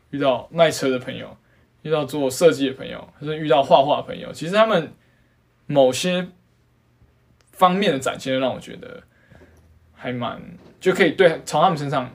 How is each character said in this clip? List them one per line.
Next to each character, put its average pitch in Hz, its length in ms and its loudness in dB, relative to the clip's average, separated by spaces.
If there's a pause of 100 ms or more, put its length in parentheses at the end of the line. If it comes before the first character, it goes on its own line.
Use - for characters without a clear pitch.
(100)
遇 143 80 -10
到 131 340 -2
卖 160 180 4
车 139 200 -2
的 127 80 0
朋 123 180 -12
友， 110 180 -16 (460)
遇 156 100 -8
到 151 140 0
做 139 240 -2
设 160 240 4
计 135 160 -2
的 - 60 -6
朋 - 120 -14
友， - 220 -14 (100)
或 147 80 -12
是 156 120 -6
遇 156 100 -6
到 151 140 6
画 - 200 6
画 139 160 0
的 - 40 -8
朋 - 160 -12
友， - 140 -14
其 151 140 -10
实 175 60 -6
他 214 140 4
们 170 260 -2 (760)
某 139 240 4
些 180 380 -4 (1200)
方 180 220 2
面 196 180 0
的 135 60 -2
展 - 220 -6
现 131 180 -4
让 131 140 -2
我 - 80 -10
觉 - 160 -18
得 - 260 -18 (920)
还 127 180 -10
蛮， 120 260 -8 (400)
就 180 140 0
可 185 140 4
以 143 60 2
对， 165 340 4
从 151 160 -2
他 185 80 4
们 151 80 -4
身 143 100 -8
上 135 260 -4